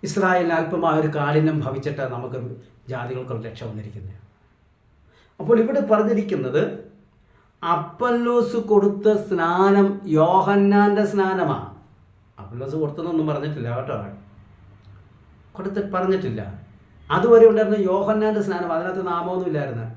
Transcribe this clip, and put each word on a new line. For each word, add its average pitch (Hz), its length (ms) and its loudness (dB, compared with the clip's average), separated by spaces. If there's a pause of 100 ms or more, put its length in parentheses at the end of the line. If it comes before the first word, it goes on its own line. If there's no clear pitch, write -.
ഇസ്രായേലിന് 185 500 0
അല്പമായ 165 480 0
ഒരു 156 60 0
കാഠിന്യം 151 540 0
ഭവിച്ചിട്ട് 139 400 -6
നമുക്ക് 123 560 -10 (320)
ജാതികൾക്കുള്ള 123 600 -10
രക്ഷ 110 160 -16
വന്നിരിക്കുന്നത്. 101 640 -14 (1120)
അപ്പോൾ 233 220 4
ഇവിടെ - 180 0 (100)
പറഞ്ഞിരിക്കുന്നത് 190 720 0 (1120)
അപ്പല്ലോസ് 240 840 0 (120)
കൊടുത്ത 202 360 4 (200)
സ്നാനം 190 600 4 (300)
യോഹന്നാന്റെ 202 920 4
സ്നാനമാ. 190 460 0 (840)
അപ്പല്ലോസ് 123 420 -10
കൊടുത്തെന്നൊന്നും 156 480 -4
പറഞ്ഞിട്ടില്ല 139 460 -4
കേട്ടോ, 127 200 -6 (1600)
കൊടുത്ത് 196 240 -6 (140)
പറഞ്ഞിട്ടില്ല. 180 460 -2 (760)
അതുവരെ 226 340 8
ഉണ്ടായിരുന്ന 214 280 2 (120)
യോഹന്നാന്റെ 214 560 0
സ്നാനം, 175 280 -4
അതിനകത്ത് 180 280 -4 (100)
നാമമൊന്നും 180 380 -4
ഇല്ലായിരുന്നു. 131 360 -4 (100)